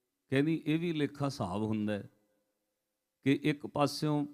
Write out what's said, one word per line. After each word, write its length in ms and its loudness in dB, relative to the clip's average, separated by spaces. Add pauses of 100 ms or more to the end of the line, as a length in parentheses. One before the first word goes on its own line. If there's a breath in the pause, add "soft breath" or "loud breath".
(300)
ਕਹਿੰਦੀ 360 2
ਇਹ 140 2
ਵੀ 140 -2
ਲੇਖਾ 320 -2
ਹਿਸਾਬ 360 -2
ਹੁੰਦਾ 320 0
ਹੈ 160 -6 (1120)
ਕਿ 200 4
ਇੱਕ 240 -2
ਪਾਸਿਓਂ 680 0